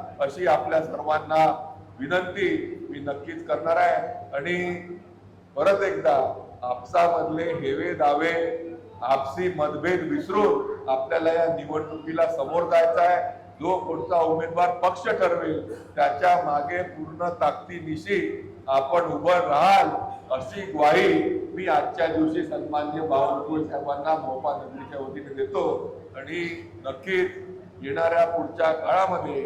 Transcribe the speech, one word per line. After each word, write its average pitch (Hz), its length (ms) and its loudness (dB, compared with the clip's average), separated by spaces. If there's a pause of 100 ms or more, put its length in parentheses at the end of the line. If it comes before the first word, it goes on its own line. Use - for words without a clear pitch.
(220)
अशी 180 240 -2
आपल्या 156 340 2
सर्वांना 151 920 0 (260)
विनंती 180 880 -2
मी 143 100 -10
नक्कीच 143 480 -8
करणार 160 300 0
आहे. 175 300 2 (280)
आणि 175 380 -2 (840)
परत 196 280 4
एकदा 147 560 2 (220)
आपसामधले 165 840 2
हेवे 160 500 -2
दावे, 165 640 2 (420)
आपसी 165 560 0
मतभेद 151 540 0
विसरून - 800 0
आपल्याला 165 440 0
या 165 120 2
निवडणुकीला 156 840 -2
समोर 160 420 -2
जायचं 165 320 6
आहे. 175 420 2 (160)
जो 175 180 0
कोणता 165 440 0
उमेदवार 165 480 2
पक्ष 180 360 0
ठरवेल, 170 800 -2 (120)
त्याच्या 165 500 4
मागे 147 380 -2
पूर्ण 160 460 -6
ताकदीनिशी 160 1200 -2 (180)
आपण 135 340 4
उभं 156 320 2
राहाल, 175 560 6 (420)
अशी - 300 -4
ग्वाही 151 760 4 (140)
मी 185 140 -4
आजच्या 160 400 2
दिवशी 156 360 0
सन्माननीय 151 640 -4
बावनकुळे 143 560 0
साहेबांना 143 500 -2
मोपा 151 380 -2
नगरीच्या 135 500 -10
वतीने 139 320 -10
देतो. 135 600 -2 (200)
आणि 170 560 -8 (140)
नक्कीच 180 460 0 (500)
येणाऱ्या 165 440 4
पुढच्या 165 460 0
काळामध्ये 160 760 0